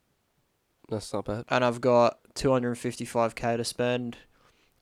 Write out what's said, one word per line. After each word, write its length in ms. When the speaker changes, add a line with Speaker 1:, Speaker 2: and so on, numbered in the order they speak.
Speaker 1:
That's 240
not 120
bad. 240
Speaker 2:
And 160
I've 160
got 400
two 180
hundred 240
fifty-five 580
K 220
to 80
spend. 520